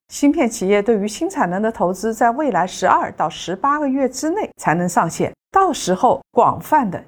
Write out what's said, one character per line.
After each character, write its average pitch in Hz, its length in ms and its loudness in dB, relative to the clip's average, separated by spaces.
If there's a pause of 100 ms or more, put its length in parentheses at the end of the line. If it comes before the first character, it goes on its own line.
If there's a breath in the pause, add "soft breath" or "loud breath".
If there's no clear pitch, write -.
芯 - 240 0
片 285 180 0
企 190 200 -4
业 208 120 4
对 220 160 2
于 196 100 -2
新 320 220 -4
产 262 200 -2
能 185 120 -2
的 220 80 0
投 185 220 0
资 214 220 -4
在 233 180 2
未 277 200 -2
来 180 140 2
十 185 220 -2
二 302 240 2
到 160 180 -2
十 - 260 -8
八 277 220 0
个 302 100 -2
月 262 200 0
之 277 220 -4
内 381 280 -4
才 - 160 0
能 175 160 0
上 185 180 0
线， - 240 -4 (200)
到 381 200 4
时 185 220 -2
候 180 260 2 (120)
广 180 280 4
泛 208 300 0
的 165 180 -8